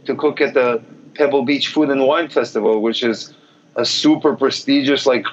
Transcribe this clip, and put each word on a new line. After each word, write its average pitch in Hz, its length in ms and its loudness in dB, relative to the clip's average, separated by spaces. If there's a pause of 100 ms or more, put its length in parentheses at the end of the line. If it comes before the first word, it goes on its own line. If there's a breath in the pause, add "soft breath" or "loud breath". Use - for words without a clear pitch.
to 135 100 -4
cook 139 260 -2
at 139 120 0
the 123 280 0 (340)
Pebble 139 280 2
Beach 139 260 -2
Food 151 200 0
and 135 160 0
Wine 151 240 0
Festival, 110 520 0
which 113 220 -2
is 113 300 -4 (420 soft breath)
a 120 100 -2
super 151 500 2
prestigious, 139 680 0
like, 127 280 2